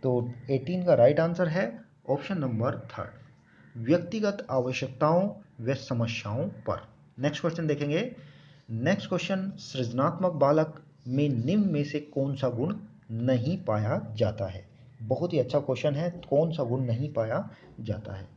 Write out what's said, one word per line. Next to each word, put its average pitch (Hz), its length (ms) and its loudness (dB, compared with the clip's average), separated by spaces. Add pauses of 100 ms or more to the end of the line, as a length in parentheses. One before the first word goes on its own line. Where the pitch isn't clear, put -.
तो 123 300 0 (180)
एटीन 165 340 -2
का 170 100 6
राइट 143 260 8
आंसर 170 280 2
है 202 360 -4 (240)
ऑप्शन 143 300 -2
नंबर 123 400 0 (100)
थर्ड, - 920 -14
व्यक्तिगत 175 680 0
आवश्यकताओं 135 800 2 (320)
व 117 140 0
समस्याओं 117 760 -2
पर। - 400 -6 (300)
नेक्स्ट 143 220 -2
क्वेश्चन 165 260 -2
देखेंगे, 151 460 0 (580)
नेक्स्ट 139 380 0
क्वेश्चन, 190 480 -2
सृजनात्मक 143 760 0
बालक 156 480 4 (280)
में 143 200 2
निम्न 151 400 2
में 147 160 2
से 147 160 -2
कौन 139 360 -2
सा 131 120 0
गुण 127 260 -2 (360)
नहीं 123 540 2
पाया 110 520 0
जाता 98 300 0
है? 90 200 -10 (360)
बहुत 131 300 0
ही 160 60 2
अच्छा 143 200 2
क्वेश्चन 139 360 0
है, 165 160 -2 (200)
कौन 160 220 4
सा 156 120 -2
गुण 123 160 -2
नहीं 120 320 -2
पाया 120 380 -2 (300)
जाता 107 360 -6
है? 98 200 -12